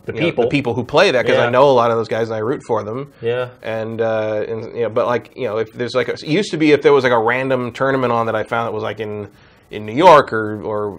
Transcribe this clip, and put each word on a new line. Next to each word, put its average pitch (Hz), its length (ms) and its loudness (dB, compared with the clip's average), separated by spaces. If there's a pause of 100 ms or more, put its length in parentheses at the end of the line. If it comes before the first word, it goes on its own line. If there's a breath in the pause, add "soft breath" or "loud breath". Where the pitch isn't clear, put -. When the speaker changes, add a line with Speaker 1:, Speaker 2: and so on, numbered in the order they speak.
Speaker 1:
The 110 80 -8
Speaker 2:
you 113 60 -8
know, 156 80 0
Speaker 1:
people. 127 160 0
Speaker 2:
the 120 80 0
people 123 240 -2
who 123 80 -4
play 175 260 4
that, 127 160 2
'cause 160 100 2
I 131 100 2
Speaker 1:
Yeah. 120 40 0
Speaker 2:
know 123 180 6
a 139 60 6
lot 120 160 4
of 117 80 0
those 110 100 -2
guys 113 220 -2
and 113 60 -6
I 110 60 -4
root 131 260 -4
for 117 160 -2
them. 123 360 -10
Speaker 1:
Yeah. 123 280 -4 (160)
Speaker 2:
And, 110 360 -6
uh, 110 480 -2
and, 113 280 -10
you 117 80 -2
know, 110 60 -2
but, 110 180 -2
like, 120 280 -4
you 127 120 -8
know, 104 100 -4
if 113 160 -6
there's, 120 220 -6
like, 123 120 -2
a, - 60 -4
it - 140 -12
used 151 240 -2
to 170 60 -6
be 151 140 4
if 147 120 4
there 147 100 8
was, 135 100 4
like, 123 100 4
a 117 60 4
random 123 520 -2
tournament 135 420 0
on 113 140 0
that 110 80 -2
I 107 80 -2
found 117 240 -4
that 104 60 -6
was, 107 100 -6
like, 107 160 -8
in, 104 300 -8 (420 soft breath)
in 107 160 -10
New 110 60 -10
York 147 380 6
or, 107 300 -4
or, 104 380 -4